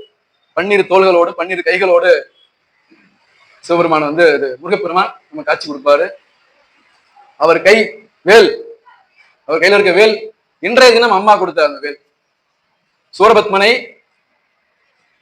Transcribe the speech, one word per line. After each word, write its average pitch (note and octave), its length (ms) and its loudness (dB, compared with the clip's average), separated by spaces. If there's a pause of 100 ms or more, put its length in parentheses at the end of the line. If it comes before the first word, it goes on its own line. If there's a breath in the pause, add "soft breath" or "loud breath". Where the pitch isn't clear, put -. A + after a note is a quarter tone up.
(580)
பன்னிரு G3 340 0
தோள்களோடு, F3+ 480 2
பன்னிரு F3 280 -8
கைகளோடு F3+ 420 0 (1600)
சிவபெருமான் E3 440 0
வந்து, E3 160 0 (120)
இது C#3 100 -4 (140)
முருகப்பெருமான் F3 500 -4 (160)
நம்ம D3+ 220 -16
காட்சி E3 180 -6
கொடுப்பாரு. C#3+ 380 0 (1300)
அவர் D#3+ 280 0
கை G3+ 80 6 (540)
வேல், G#3 200 6 (1000)
அவர் D#3 140 -4
கையில G3 160 2
இருக்க F#3+ 220 0
வேல் A3 160 2 (480)
இன்றைய B3 320 2
தினம் A#3 220 0
அம்மா G#3 240 2
கொடுத்த E3+ 260 -4
அந்த C#3+ 180 -10
வேல். C#3+ 140 -12 (1160)
சூரபத்மனை G3 540 2 (1500)